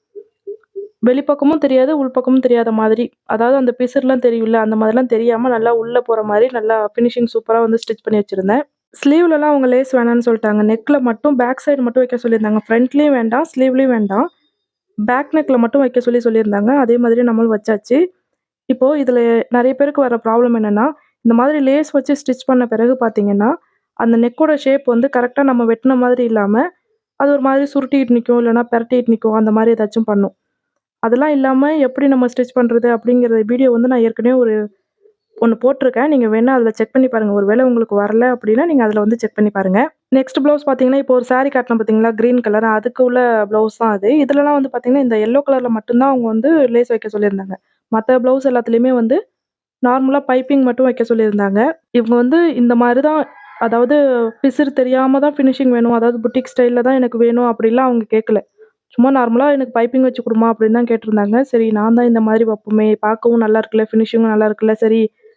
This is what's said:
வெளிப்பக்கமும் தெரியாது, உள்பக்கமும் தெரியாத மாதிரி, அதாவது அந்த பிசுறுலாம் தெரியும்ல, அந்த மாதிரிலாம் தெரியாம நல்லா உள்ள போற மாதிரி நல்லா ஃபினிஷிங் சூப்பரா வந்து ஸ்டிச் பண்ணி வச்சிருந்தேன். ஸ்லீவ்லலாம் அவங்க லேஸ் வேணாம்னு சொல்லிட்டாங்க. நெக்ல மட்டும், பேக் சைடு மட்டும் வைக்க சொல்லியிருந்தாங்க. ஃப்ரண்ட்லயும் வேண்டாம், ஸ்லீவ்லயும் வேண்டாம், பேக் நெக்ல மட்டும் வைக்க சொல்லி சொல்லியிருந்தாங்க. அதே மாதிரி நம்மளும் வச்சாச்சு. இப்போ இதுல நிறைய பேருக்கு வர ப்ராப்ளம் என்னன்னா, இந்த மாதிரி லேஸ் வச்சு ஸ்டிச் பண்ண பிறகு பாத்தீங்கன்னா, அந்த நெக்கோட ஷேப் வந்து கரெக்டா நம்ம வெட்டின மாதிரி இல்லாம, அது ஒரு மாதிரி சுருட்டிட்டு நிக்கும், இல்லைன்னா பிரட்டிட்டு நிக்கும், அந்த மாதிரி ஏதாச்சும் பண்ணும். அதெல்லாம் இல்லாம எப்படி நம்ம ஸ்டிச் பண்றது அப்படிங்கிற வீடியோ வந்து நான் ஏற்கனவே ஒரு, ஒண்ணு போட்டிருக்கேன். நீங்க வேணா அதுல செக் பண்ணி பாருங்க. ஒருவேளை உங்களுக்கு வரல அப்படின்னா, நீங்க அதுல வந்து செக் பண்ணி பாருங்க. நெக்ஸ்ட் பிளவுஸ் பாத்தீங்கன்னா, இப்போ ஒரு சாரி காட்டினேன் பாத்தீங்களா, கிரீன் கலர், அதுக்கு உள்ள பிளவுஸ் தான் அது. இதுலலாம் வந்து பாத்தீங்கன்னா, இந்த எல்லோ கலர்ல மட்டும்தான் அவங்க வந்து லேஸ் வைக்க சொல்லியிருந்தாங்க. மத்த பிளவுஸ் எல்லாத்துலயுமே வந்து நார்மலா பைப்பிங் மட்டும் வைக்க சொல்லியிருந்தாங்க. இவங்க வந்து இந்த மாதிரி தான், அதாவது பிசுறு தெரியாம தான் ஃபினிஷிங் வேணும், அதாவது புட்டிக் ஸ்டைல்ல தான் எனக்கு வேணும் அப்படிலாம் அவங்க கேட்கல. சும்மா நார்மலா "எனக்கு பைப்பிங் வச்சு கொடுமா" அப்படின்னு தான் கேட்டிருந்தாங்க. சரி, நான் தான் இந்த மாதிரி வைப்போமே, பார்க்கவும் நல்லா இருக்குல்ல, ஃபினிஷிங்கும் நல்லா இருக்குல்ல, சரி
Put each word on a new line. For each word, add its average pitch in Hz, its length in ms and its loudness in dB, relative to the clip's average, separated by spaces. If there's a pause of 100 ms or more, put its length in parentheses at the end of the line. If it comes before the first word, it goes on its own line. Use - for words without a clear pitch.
(1040)
வெளிப்பக்கமும் 285 560 0
தெரியாது, 262 380 2
உள்பக்கமும் 254 440 0
தெரியாத 233 320 0
மாதிரி, 220 320 0 (200)
அதாவது 233 320 0
அந்த 254 160 0
பிசுறுலாம் 254 500 -2
தெரியும்ல, 226 340 0
அந்த 220 200 0
மாதிரிலாம் 220 300 0
தெரியாம 233 420 0
நல்லா 233 260 0
உள்ள 233 260 -2
போற 226 220 -2
மாதிரி 214 280 2
நல்லா 220 340 -2
ஃபினிஷிங் 240 440 -2
சூப்பரா 226 320 -2
வந்து 226 180 0
ஸ்டிச் 220 240 -8
பண்ணி 214 160 -2
வச்சிருந்தேன். 202 440 -2 (320)
ஸ்லீவ்லலாம் 302 580 2
அவங்க 269 140 0
லேஸ் 254 260 0
வேணாம்னு 240 340 0
சொல்லிட்டாங்க. 214 360 0
நெக்ல 226 380 0
மட்டும், 247 360 -2
பேக் 247 260 -2
சைடு 285 180 0
மட்டும் 247 220 0
வைக்க 247 160 -4
சொல்லியிருந்தாங்க. 220 420 -2
ஃப்ரண்ட்லயும் 262 500 0
வேண்டாம், 240 340 0
ஸ்லீவ்லயும் 262 480 0
வேண்டாம், 214 340 0 (720)
பேக் 247 340 -2
நெக்ல 302 240 0
மட்டும் 233 240 0
வைக்க 247 200 0
சொல்லி 240 200 0
சொல்லியிருந்தாங்க. 220 560 0
அதே 240 200 2
மாதிரி 240 260 0
நம்மளும் 226 320 0
வச்சாச்சு. 214 440 -2 (720)
இப்போ 254 180 0 (120)
இதுல 247 220 0 (280)
நிறைய 247 260 0
பேருக்கு 285 260 0
வர 247 160 0
ப்ராப்ளம் 233 400 0
என்னன்னா, 214 300 0 (380)
இந்த 233 120 4
மாதிரி 285 240 0
லேஸ் 285 300 0
வச்சு 277 260 -2
ஸ்டிச் 254 300 -6
பண்ண 247 200 2
பிறகு 233 340 0
பாத்தீங்கன்னா, 208 500 0 (480)
அந்த 233 180 2
நெக்கோட 240 380 0
ஷேப் 277 300 -2
வந்து 240 280 0
கரெக்டா 247 300 -2
நம்ம 254 220 0
வெட்டின 226 320 0
மாதிரி 247 280 0
இல்லாம, 214 300 0 (680)
அது 277 120 2
ஒரு 277 80 0
மாதிரி 269 240 0
சுருட்டிட்டு 269 500 -2
நிக்கும், 240 240 0
இல்லைன்னா 233 320 0
பிரட்டிட்டு 233 400 -2
நிக்கும், 220 260 -2
அந்த 220 140 2
மாதிரி 220 220 2
ஏதாச்சும் 220 320 -2
பண்ணும். 202 300 -2 (680)
அதெல்லாம் 247 280 0
இல்லாம 269 460 0
எப்படி 262 300 0
நம்ம 254 200 2
ஸ்டிச் 240 280 -4
பண்றது 233 340 0
அப்படிங்கிற 233 560 0
வீடியோ 247 260 2
வந்து 233 180 2
நான் 254 120 0
ஏற்கனவே 226 380 0
ஒரு, 226 160 2 (840)
ஒண்ணு 226 220 0
போட்டிருக்கேன். 262 500 0
நீங்க 262 180 2
வேணா 220 200 0
அதுல 247 240 2
செக் 220 220 -6
பண்ணி 262 160 2
பாருங்க. 220 240 -2
ஒருவேளை 208 320 2
உங்களுக்கு 233 320 0
வரல 208 320 0
அப்படின்னா, 247 360 0
நீங்க 285 200 2
அதுல 214 160 0
வந்து 220 180 0
செக் - 160 -8
பண்ணி 208 160 0
பாருங்க. 196 300 0 (340)
நெக்ஸ்ட் 262 260 -2
பிளவுஸ் 294 260 0
பாத்தீங்கன்னா, 262 300 0
இப்போ 277 180 0
ஒரு 247 100 0
சாரி 262 240 0
காட்டினேன் 240 320 -2
பாத்தீங்களா, 220 340 0
கிரீன் 240 260 0
கலர், 220 280 -2
அதுக்கு 220 360 -2
உள்ள 247 160 0 (240)
பிளவுஸ் 214 340 -2
தான் 226 120 0
அது. 202 280 0
இதுலலாம் 285 380 0
வந்து 269 140 -2
பாத்தீங்கன்னா, 254 320 -2
இந்த 226 160 0
எல்லோ 233 240 0
கலர்ல 254 260 -2
மட்டும்தான் 240 400 0
அவங்க 247 180 -2
வந்து 226 240 -2 (180)
லேஸ் 240 200 0
வைக்க 220 200 -4
சொல்லியிருந்தாங்க. 196 480 -4 (360)
மத்த 226 260 0
பிளவுஸ் 262 300 0
எல்லாத்துலயுமே 240 440 0
வந்து 240 260 0 (640)
நார்மலா 262 440 0
பைப்பிங் 262 360 0
மட்டும் 254 220 0
வைக்க 254 200 0
சொல்லியிருந்தாங்க. 208 560 0 (300)
இவங்க 233 240 0
வந்து 247 240 2 (160)
இந்த 240 200 2
மாதிரி 240 260 2
தான், 302 200 0 (400)
அதாவது 233 360 0 (420)
பிசுறு 269 340 -2
தெரியாம 262 460 0
தான் 285 160 0
ஃபினிஷிங் 262 340 0
வேணும், 233 240 0
அதாவது 233 280 0
புட்டிக் 247 300 -4
ஸ்டைல்ல 240 300 0
தான் 254 140 0
எனக்கு 247 240 -2
வேணும் 233 300 2
அப்படிலாம் 233 400 0
அவங்க 233 220 0
கேட்கல. 220 300 0 (500)
சும்மா 254 200 2
நார்மலா 254 420 0
"எனக்கு 262 200 -2
பைப்பிங் 240 280 0
வச்சு 247 220 -2
கொடுமா" 226 240 0
அப்படின்னு 220 260 0
தான் 240 140 0
கேட்டிருந்தாங்க. 220 540 -2
சரி, 233 300 -2
நான் 214 240 0
தான் 240 120 2
இந்த 226 140 2
மாதிரி 220 240 0
வைப்போமே, 214 420 -2 (140)
பார்க்கவும் 220 380 -2
நல்லா 220 220 2
இருக்குல்ல, 220 240 -2
ஃபினிஷிங்கும் 220 480 0
நல்லா 214 140 2
இருக்குல்ல, 214 260 -2
சரி 220 280 0 (360)